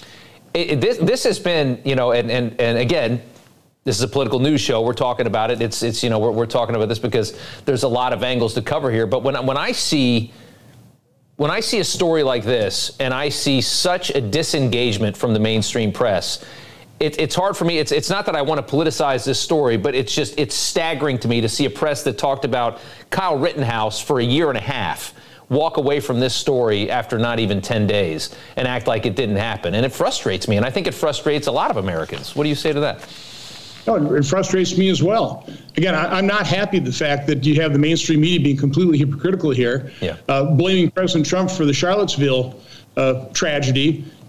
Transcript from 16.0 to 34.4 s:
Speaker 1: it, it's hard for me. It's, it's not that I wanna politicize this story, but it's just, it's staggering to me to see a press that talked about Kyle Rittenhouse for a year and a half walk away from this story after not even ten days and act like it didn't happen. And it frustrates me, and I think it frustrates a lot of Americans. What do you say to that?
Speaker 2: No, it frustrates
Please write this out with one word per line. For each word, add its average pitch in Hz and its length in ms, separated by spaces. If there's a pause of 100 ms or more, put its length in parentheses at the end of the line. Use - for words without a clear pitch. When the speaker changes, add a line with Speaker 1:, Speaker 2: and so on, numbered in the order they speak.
Speaker 1:
it, 151 200
it's 156 160
hard 190 200
for - 100
me. 170 120
It's, 151 140
it's 147 180
not 196 160
that 175 100
I 147 60
wanna 143 220
politicize 143 600
this 135 140
story, 135 380
but 123 180
it's 131 180
just, - 240
it's 147 180
staggering 151 640
to - 80
me 117 140
to 113 60
see 135 180
a 127 40
press 151 340
that 123 140
talked - 260
about 120 380 (280)
Kyle 180 280
Rittenhouse 117 640
for 135 180
a 117 40
year 143 260
and 123 80
a 101 40
half 110 520 (360)
walk 151 280
away 143 220
from 123 200
this 127 160
story 113 560
after 120 260
not 117 220
even 101 200
ten 107 280
days 95 480 (200)
and 131 120
act 123 180
like 113 200
it 104 100
didn't 104 220
happen. 98 360
And 117 120
it 131 60
frustrates 170 560
me, 104 100
and 110 80
I 131 40
think 175 180
it 175 60
frustrates 147 540
a 139 40
lot 165 200
of 127 60
Americans. 82 580
What 147 80
do 151 60
you 147 60
say 156 160
to 143 100
that? - 260 (800)
Speaker 2:
No, 151 260
it 143 120
frustrates 190 520